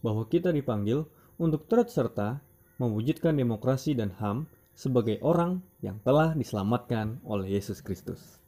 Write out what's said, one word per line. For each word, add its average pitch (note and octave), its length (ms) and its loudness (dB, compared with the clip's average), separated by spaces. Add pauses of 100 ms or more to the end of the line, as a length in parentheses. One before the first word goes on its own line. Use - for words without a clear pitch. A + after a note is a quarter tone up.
bahwa A2+ 240 -2
kita F3+ 240 0
dipanggil B2+ 560 0 (320)
untuk D#3 320 0
turut A#3+ 240 4
serta A#2 480 -2 (400)
mewujudkan B2 560 0
demokrasi B2+ 560 0
dan G#2+ 240 -2
ham A2 320 -4 (240)
sebagai A2+ 480 0
orang F3 400 2 (240)
yang G#2 160 -8
telah D#3 320 4
diselamatkan A2+ 880 -2
oleh G2 400 -4
Yesus - 240 -8
Kristus. - 640 -10